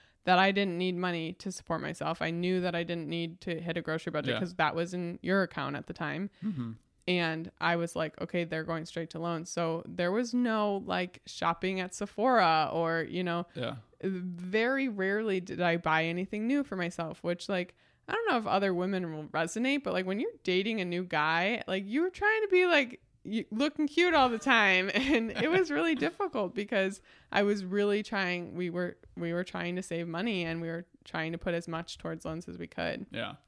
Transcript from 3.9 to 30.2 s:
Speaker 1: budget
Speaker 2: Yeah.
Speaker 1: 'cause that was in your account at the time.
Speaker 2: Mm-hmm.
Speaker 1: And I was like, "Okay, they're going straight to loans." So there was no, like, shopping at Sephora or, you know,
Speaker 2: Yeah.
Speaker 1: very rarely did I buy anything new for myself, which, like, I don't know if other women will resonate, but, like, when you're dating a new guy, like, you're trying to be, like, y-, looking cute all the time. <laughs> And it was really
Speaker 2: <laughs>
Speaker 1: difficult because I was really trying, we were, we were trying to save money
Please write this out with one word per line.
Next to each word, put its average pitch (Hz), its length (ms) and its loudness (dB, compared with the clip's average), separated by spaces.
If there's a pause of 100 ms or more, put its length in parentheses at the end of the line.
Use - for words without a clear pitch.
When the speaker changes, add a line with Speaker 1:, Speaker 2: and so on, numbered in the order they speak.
Speaker 1:
budget 143 220 0
Speaker 2:
Yeah. 117 80 -2
Speaker 1:
'cause 180 140 -4
that 156 200 2
was 170 200 -2
in 175 280 -4
your 190 200 4
account 143 340 -2
at - 100 -10
the - 60 -8
time. 156 380 -4 (120)
Speaker 2:
Mm-hmm. 135 300 -4 (340)
Speaker 1:
And 170 540 0
I 170 160 2
was 170 180 -2
like, 160 280 -4
"Okay, 170 220 -2
they're 160 200 -4
going 165 220 -4
straight 165 240 -8
to 165 80 -10
loans." 170 320 -4
So 165 360 -2
there 175 240 -2
was 233 220 0
no, 214 540 2
like, 180 400 -2
shopping 185 520 -2
at 180 160 -6
Sephora 202 800 4
or, 165 360 0
you 180 140 -2
know, 170 320 -2
Speaker 2:
Yeah. 120 220 -4 (260)
Speaker 1:
very 190 840 0
rarely 202 520 0
did 180 200 -6
I 170 160 4
buy 160 300 2
anything 190 400 -2
new 277 180 2
for 202 120 -8
myself, 170 460 -6
which, 175 260 -2
like, 180 260 -2 (340)
I - 40 -8
don't 453 180 0
know 254 80 4
if 214 80 -4
other 196 280 4
women 180 400 -2
will 151 140 -8
resonate, 240 560 0
but, 180 80 -2
like, 185 140 0
when 196 120 0
you're 392 120 -2 (120)
dating 196 380 2
a 180 60 -2
new 175 180 -2
guy, 170 640 2
like, 190 180 -2
you're 302 240 0
trying 427 320 2
to 403 60 2
be, 370 180 6
like, 285 340 2 (240)
y-, 214 260 -4
looking 294 360 0
cute 339 280 4
all 269 160 8
the 226 80 0
time. 202 520 6
<laughs> - 40 2
And 233 360 2
it 262 200 0
was 359 200 4
really 330 240 2
Speaker 2:
<laughs> 262 120 0
Speaker 1:
difficult 285 480 -2
because 202 460 0 (320)
I 208 100 6
was 202 240 2
really 202 360 2
trying, 180 520 -4
we 180 160 -2
were, 175 260 -4 (200)
we 170 180 -4
were 175 100 -2
trying 175 320 -6
to 185 60 -4
save 170 260 -6
money 180 360 -2